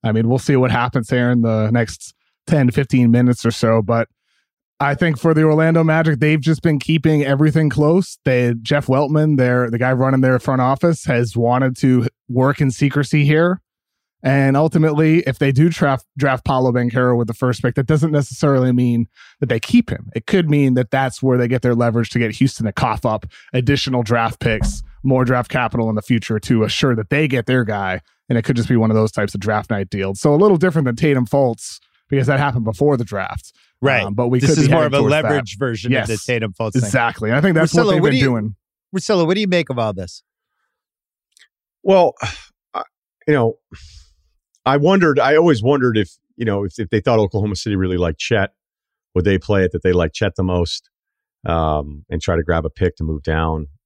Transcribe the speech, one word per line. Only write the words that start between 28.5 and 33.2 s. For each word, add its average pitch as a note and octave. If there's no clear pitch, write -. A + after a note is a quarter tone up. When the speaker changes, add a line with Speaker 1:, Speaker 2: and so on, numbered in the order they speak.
Speaker 1:
just A#2
be B2+
one A2+
of A2
those A2
types G#2
of F#2+
draft G#2
night G2
deals. G2
So D3
a -
little G3
different D#3+
than A#2+
Tatum C3+
Fultz, B2+
because C3+
that C#3+
happened A#2
before C#3
the A#2
draft. -